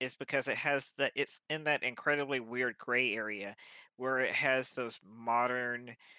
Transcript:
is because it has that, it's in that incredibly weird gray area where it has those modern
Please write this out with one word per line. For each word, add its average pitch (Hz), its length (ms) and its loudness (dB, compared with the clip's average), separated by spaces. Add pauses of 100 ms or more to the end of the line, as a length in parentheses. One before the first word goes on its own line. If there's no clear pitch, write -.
is 127 160 -4
because 139 320 0
it 123 80 2
has 143 400 0
that, 139 180 2
it's - 340 -2
in 156 160 -2
that 151 180 2
incredibly 139 580 0
weird 120 380 -2
gray 123 360 2
area 104 420 -4 (400)
where 131 240 0
it 127 120 2
has 131 380 2
those 120 320 -4
modern 120 960 0 (220)